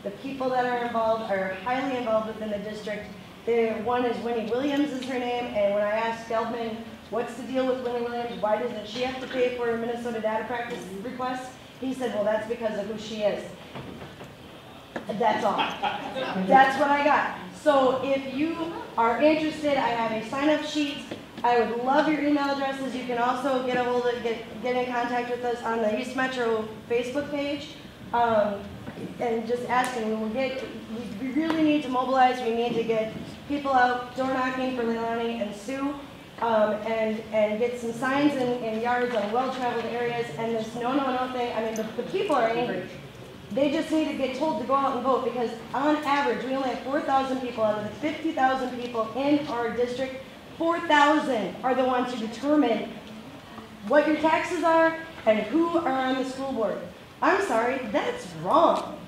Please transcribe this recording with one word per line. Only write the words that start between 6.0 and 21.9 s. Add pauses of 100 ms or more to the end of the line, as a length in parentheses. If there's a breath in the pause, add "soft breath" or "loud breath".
Feldman, (280)
"What's
the
deal
with
Winnie
Williams?
Why
doesn't
she
have
to
pay
for
a
Minnesota
data
practice (200)
request?" (280 loud breath)
He
said,
"Well,
that's
because
of
who
she
is." (1800)
That's
all.
That's
what
I
got. (180)
So
if
you (240)
are
interested,
I
have
a
sign-up
sheet. (460)
I
would
love